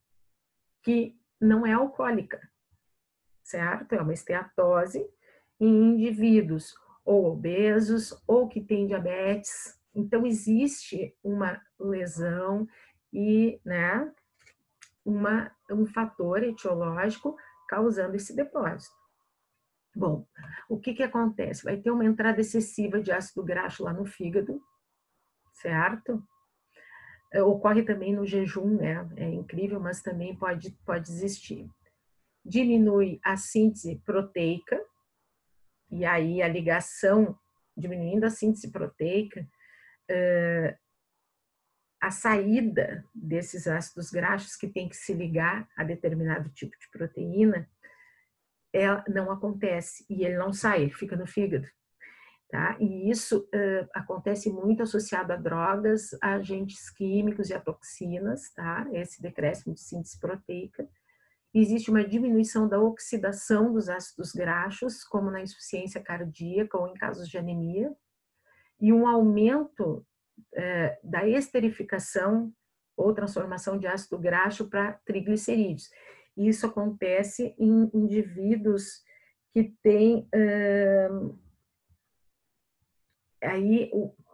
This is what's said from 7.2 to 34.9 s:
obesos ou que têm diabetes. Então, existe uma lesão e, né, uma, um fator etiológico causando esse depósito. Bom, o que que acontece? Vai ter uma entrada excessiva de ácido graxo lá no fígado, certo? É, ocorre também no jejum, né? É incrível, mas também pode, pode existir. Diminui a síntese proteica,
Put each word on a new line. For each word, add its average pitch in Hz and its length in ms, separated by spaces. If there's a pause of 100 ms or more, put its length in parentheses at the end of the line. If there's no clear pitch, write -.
obesos 208 880 (140)
ou 240 200
que 220 140
têm 202 260
diabetes. 190 920 (160)
Então, 214 320
existe 220 960
uma 202 380 (180)
lesão 185 880 (440)
e, 214 540
né, 180 460 (920)
uma, 208 480 (180)
um 214 160
fator 214 580
etiológico 196 920 (320)
causando 190 480
esse 202 200
depósito. 269 600 (1000)
Bom, 165 320 (440)
o 214 100
que 247 140
que 262 100
acontece? 226 600
Vai 202 140
ter 214 140
uma 240 140
entrada 220 340
excessiva 214 640
de 190 100
ácido 190 320
graxo 180 400
lá 175 80
no 190 140
fígado, 196 560 (920)
certo? 196 720 (1080)
É, 196 100
ocorre 208 400
também 202 320
no 202 100
jejum, 196 520
né? 165 400
É - 80
incrível, 175 540
mas 180 220
também 180 360
pode, 180 340 (140)
pode 170 240
existir. 196 580 (800)
Diminui 208 800
a 190 120
síntese 208 720
proteica, 196 760 (1080)